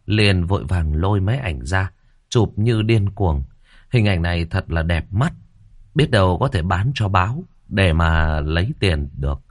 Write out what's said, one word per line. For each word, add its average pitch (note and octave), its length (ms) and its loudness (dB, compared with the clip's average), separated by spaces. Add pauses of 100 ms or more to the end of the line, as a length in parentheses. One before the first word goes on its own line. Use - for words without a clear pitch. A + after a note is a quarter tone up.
liền G2+ 400 2
vội G2 180 -2
vàng D#2+ 320 -2
lôi G2 240 0
máy G#2 180 0
ảnh D#2 280 -8
ra, F#2+ 260 -2 (380)
chụp A2 260 0
như A2 260 0
điên A2 280 2
cuồng. D#2 340 -2 (480)
Hình A2 140 2
ảnh F#2 160 2
này E2+ 240 0
thật - 260 -4
là E2 120 0
đẹp E2+ 300 -2
mắt, C#3 200 0 (640)
biết D#3+ 160 2
đâu F#2 280 4
có C#3 80 0
thể F#2+ 140 -2
bán F#2 340 0
cho G#2+ 120 -2
báo G2+ 360 0 (240)
để F#2+ 260 2
mà D#2+ 460 2
lấy E2+ 400 -2
tiền D2 380 0
được. C#2 340 -4